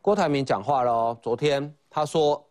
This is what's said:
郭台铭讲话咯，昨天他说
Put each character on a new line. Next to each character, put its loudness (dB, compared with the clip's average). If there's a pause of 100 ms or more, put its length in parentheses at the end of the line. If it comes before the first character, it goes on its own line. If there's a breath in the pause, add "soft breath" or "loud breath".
郭 2
台 2
铭 0
讲 -2
话 0
咯， 0
昨 -4
天 -2 (160)
他 -2
说 0